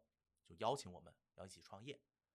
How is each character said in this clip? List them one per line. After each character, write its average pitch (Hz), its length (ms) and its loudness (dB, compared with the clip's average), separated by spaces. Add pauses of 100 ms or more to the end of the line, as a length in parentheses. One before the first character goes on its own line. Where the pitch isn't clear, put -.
(460)
就 87 100 -18
邀 117 200 8
请 98 140 -2
我 87 100 -8
们 85 140 -16 (200)
要 90 120 -8
一 95 40 -10
起 87 120 -14
创 98 220 -12
业， 143 160 -8 (360)